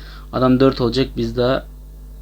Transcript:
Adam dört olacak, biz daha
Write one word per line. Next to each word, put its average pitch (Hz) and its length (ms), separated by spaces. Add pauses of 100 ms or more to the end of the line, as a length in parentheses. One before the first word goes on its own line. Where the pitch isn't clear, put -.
(320)
Adam 127 280
dört 135 200
olacak, 127 360
biz 117 200
daha 123 300 (560)